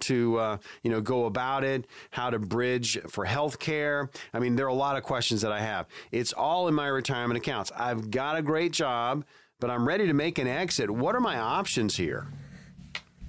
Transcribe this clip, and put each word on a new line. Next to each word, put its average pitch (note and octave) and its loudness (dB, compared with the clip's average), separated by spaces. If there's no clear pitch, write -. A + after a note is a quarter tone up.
to, A#2+ 4
uh, A2 2
you A#2 2
know, A2 2
go A#2+ 2
about B2+ 0
it, C3+ 0
how B2+ -2
to A2+ 0
bridge A#2+ 0
for G2+ -4
health C#3 0
care. D3 -2
I A#2 -2
mean, B2 2
there C3+ 2
are C3+ 2
a B2+ 2
lot C3+ 2
of B2+ -4
questions A#2+ 0
that G#2+ 2
I G#2+ -2
have. G#2 -2
It's A#2 0
all E3+ 2
in D#3+ 2
my D3 2
retirement B2 0
accounts. A#2 -4
I've A2 -2
got C3+ 0
a D#3+ 0
great D#3 2
job, C3 0
but B2 0
I'm B2 2
ready F#3+ 4
to D#3+ 4
make D#3 2
an C3+ 2
exit. C3+ 0
What B2+ 2
are B3 2
my C3 0
options A#2+ 0
here? C#2+ -2